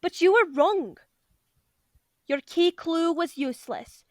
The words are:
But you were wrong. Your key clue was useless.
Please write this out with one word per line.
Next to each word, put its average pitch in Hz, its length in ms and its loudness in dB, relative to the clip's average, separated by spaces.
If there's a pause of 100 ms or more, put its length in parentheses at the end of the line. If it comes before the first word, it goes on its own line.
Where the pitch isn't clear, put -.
But - 200 -6
you 359 120 6
were 381 200 4
wrong. 294 440 0 (1300)
Your 277 140 -2
key 349 300 0
clue 330 420 -2
was 330 240 -4
useless. - 760 -10